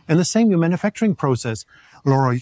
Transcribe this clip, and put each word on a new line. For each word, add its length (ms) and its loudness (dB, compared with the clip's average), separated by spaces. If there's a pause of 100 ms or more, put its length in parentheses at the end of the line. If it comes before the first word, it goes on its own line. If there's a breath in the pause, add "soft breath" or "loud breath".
And 100 2
the 60 2
same, 260 0
your 100 2
manufacturing 540 -2
process, 520 -4 (400 soft breath)
Laura, 360 2